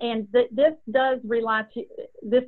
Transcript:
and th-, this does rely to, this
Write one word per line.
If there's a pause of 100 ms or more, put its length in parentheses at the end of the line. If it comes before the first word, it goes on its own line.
and
th-,
this (180)
does
rely (100)
to, (360)
this